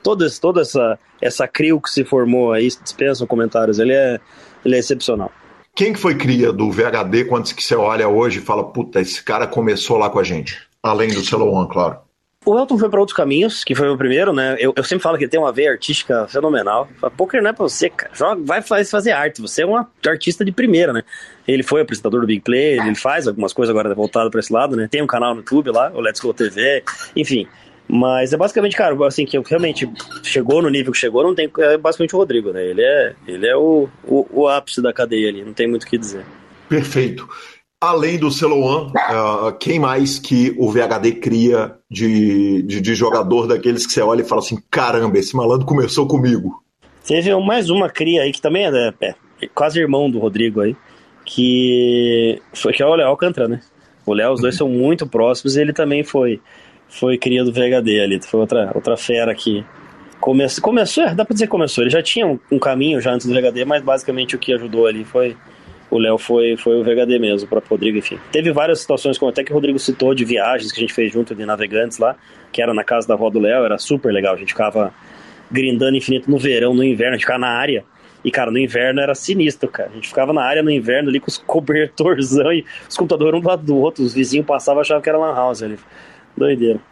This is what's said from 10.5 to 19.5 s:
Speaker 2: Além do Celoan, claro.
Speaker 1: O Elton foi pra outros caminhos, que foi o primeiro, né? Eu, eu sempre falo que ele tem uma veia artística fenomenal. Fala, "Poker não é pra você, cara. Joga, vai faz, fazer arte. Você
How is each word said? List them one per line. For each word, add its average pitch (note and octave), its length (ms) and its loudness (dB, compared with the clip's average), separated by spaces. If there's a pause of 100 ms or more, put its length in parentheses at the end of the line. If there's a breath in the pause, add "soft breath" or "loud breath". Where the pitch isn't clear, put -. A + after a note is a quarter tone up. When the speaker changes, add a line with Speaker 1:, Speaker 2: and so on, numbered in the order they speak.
Speaker 2:
Além A2 280 0
do G2+ 140 -2
Celoan, F#2+ 440 0
claro. E2+ 360 -2 (440)
Speaker 1:
O G#3 80 4
Elton C4 220 2
foi G#3 120 2
pra G3+ 100 2
outros G3+ 180 0
caminhos, E3 460 0
que - 100 -4
foi C#3 160 2
o C#3 80 0
primeiro, C3+ 340 2
né? C3 280 0
Eu, C3 160 2
eu C#3 80 -2
sempre F#3 180 -2
falo E3 160 0
que C#3+ 60 -2
ele B2 80 -2
tem D#3+ 80 2
uma D3 120 2
veia C3+ 200 2
artística A#2+ 560 -2
fenomenal. C3+ 600 0 (140)
Fala, B2+ 100 -2
"Poker F#3+ 300 0
não G#3 80 2
é A3 40 -2
pra A3 100 -4
você, E3 260 -2
cara. - 240 -8
Joga, F3+ 300 -2
vai D#3 180 -2
faz, G#3 280 0
fazer G#3 220 0
arte. D3+ 300 -2
Você A2 220 -4